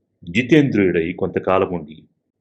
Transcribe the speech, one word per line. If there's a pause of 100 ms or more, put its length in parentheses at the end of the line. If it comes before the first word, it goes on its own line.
(240)
జితేంద్రియుడై
కొంతకాలముండి (380)